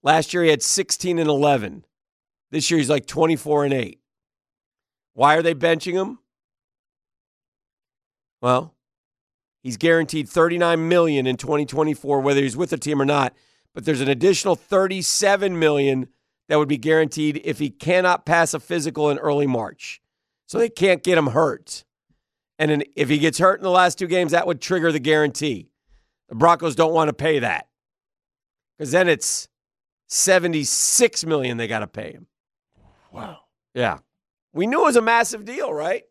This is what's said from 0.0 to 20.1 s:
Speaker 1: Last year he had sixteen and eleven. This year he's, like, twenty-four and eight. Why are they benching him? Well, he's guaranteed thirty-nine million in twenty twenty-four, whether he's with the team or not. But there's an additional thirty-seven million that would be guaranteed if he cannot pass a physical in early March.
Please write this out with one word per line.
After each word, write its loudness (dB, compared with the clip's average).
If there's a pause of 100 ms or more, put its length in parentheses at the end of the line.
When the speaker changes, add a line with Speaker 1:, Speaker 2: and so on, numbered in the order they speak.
Speaker 1:
Last 0
year 0
he 6
had 2
sixteen -2
and 0
eleven. 0 (680)
This -4
year 2
he's, 0
like, 0
twenty-four 0
and -2
eight. -8 (1120)
Why 4
are 2
they 2
benching -2
him? -4 (2250)
Well, 0 (880)
he's -10
guaranteed 0
thirty-nine 0
million 2
in -2
twenty -4
twenty-four, -2
whether 2
he's -2
with -4
the -4
team -2
or 2
not. 0 (400)
But -14
there's -2
an -2
additional 2
thirty-seven 0
million 2 (400)
that 2
would 2
be -2
guaranteed 0
if -6
he -4
cannot 0
pass 2
a -6
physical -2
in -2
early 0
March. -6 (460)